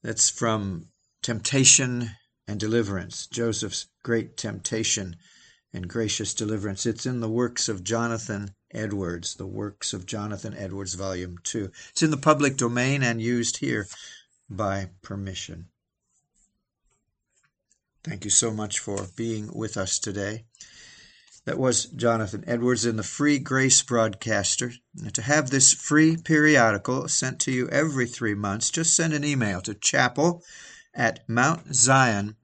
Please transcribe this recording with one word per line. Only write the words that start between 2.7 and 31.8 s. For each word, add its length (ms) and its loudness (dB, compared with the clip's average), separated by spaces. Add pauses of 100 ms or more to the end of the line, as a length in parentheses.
Joseph's 640 -4 (160)
Great 340 -2
Temptation 760 -4 (580)
and 160 -8
Gracious 460 -4
Deliverance. 500 -4
It's 220 -2
in 140 -4
the 80 -4
works 380 0
of 160 -6
Jonathan 680 -4 (180)
Edwards, 640 -6
the 120 -10
works 460 -8
of 120 -10
Jonathan 500 -8
Edwards, 380 -8
Volume 500 -8
two. 280 -6 (180)
It's 140 -2
in 80 4
the 60 0
public 380 4
domain 460 2
and 180 2
used 380 0
here 300 -2 (600)
by 440 -2 (100)
permission. 680 -10 (2250)
Thank 220 -10
you 60 0
so 200 4
much 260 -4
for 380 -6
being 360 -4
with 240 -6
us 220 -2
today. 480 -6 (1000)
That 120 -4
was 280 2
Jonathan 600 0
Edwards 400 2
in 100 2
the 80 -4
Free 360 2
Grace 420 4
Broadcaster. 920 0 (400)
To 80 -2
have 280 2
this 240 6
free 420 4
periodical 920 4
sent 340 -2
to 100 -2
you 180 0
every 360 0
three 300 -2
months, 340 -2
just 260 2
send 180 2
an 100 -2
email 380 0
to 120 -8
chapel 680 2 (500)
at 340 -2
mount 480 0
zion 680 4